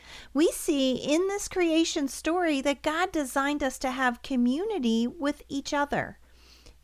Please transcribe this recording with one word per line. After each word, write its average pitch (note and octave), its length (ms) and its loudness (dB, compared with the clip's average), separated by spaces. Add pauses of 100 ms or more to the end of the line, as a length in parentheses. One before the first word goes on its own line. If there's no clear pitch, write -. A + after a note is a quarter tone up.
(340)
We D#4+ 180 4
see C4 440 0
in F4 340 2
this G4+ 180 -4
creation E4 640 0
story D#4+ 500 0
that C#4+ 240 -2
God E4+ 300 0
designed C#4+ 500 0
us C4 160 -2
to C4 120 -2
have B3+ 320 -2
community B3 840 2
with C#4+ 400 -4
each C#4 260 -6
other. C#4+ 440 -2 (680)